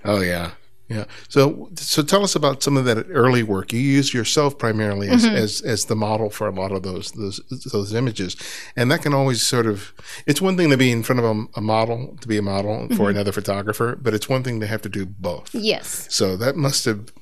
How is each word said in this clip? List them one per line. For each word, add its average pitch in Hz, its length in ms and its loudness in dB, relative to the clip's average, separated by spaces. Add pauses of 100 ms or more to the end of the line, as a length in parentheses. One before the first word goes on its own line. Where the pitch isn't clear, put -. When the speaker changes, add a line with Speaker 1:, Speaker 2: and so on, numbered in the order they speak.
Speaker 1:
Oh, 101 160 2
yeah. 87 300 -2 (360)
Yeah. 107 180 -6 (240)
So, 143 480 2
so - 260 0
tell 196 180 4
us 196 140 0
about 143 260 0
some 139 140 2
of 131 80 4
that 117 260 2
early 127 340 4
work. 98 280 -2
You 113 80 0
used 139 340 4
yourself 135 460 0
primarily 107 480 0
as, 240 180 6
Speaker 2:
Mm-hmm. 220 120 4
Speaker 1:
as, 110 240 0
as 117 240 -2
the 110 100 0
model 107 340 0
for 107 180 -4
a 98 40 -2
lot 95 220 -4
of 92 100 -4
those, 92 300 -8
those, 101 260 -6 (320)
those 101 220 -2
images. 110 420 -2 (400)
And 123 160 2
that 143 100 2
can 147 120 0
always 135 280 2
sort 120 260 2
of, 101 260 -4 (340)
it's 147 140 2
one 190 160 2
thing 170 120 6
to 139 60 8
be 127 160 6
in 117 100 2
front 123 200 0
of 117 40 2
a, 110 200 0 (100)
a 117 60 -6
model, 113 580 0
to - 80 -12
be 107 100 2
a 104 40 2
model 101 480 -2
for 240 60 0
Speaker 2:
Mm-hmm. 110 100 4
Speaker 1:
another 101 260 2
photographer, 104 680 -2
but 117 140 0
it's 104 140 -2
one 131 160 0
thing 120 160 -4
to 104 80 -4
have 107 140 -4
to 104 80 -8
do 98 160 -4
both. 92 500 -8
Speaker 2:
Yes. - 580 -4
Speaker 1:
So 95 220 0
that 123 220 0
must 139 260 0
have 110 260 -2 (120)